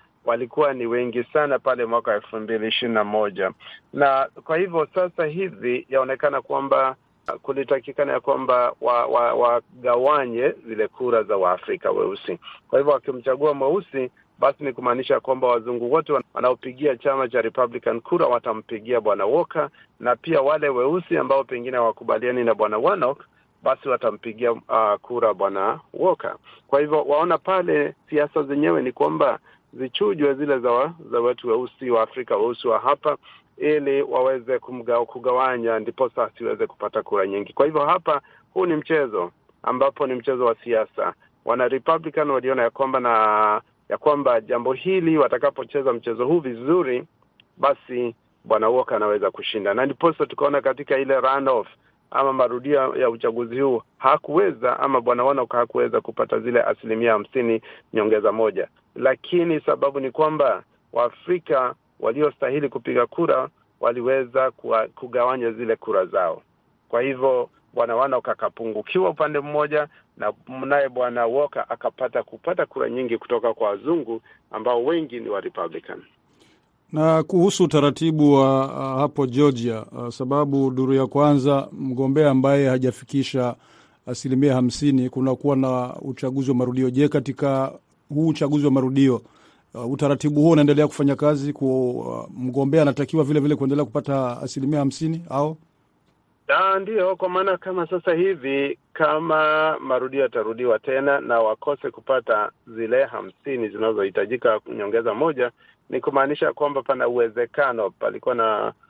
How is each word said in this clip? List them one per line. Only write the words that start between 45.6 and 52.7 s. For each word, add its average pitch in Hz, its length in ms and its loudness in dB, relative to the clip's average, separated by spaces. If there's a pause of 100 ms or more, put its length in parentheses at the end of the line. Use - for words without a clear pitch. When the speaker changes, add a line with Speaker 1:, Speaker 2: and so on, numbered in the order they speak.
Speaker 1:
mchezo 117 320 -4
huu 165 140 2
vizuri, 131 640 -2 (540)
basi 123 580 -2 (300)
Bwana 113 240 2
Walker 127 280 0
anaweza 104 340 0
kushinda. 101 420 -4
Na 127 120 0
ndiposa 147 400 0
tukaona 143 360 -2
katika 135 360 -2
ile 135 240 2
runoff 131 460 0 (440)
ama 135 220 0
marudio 131 600 0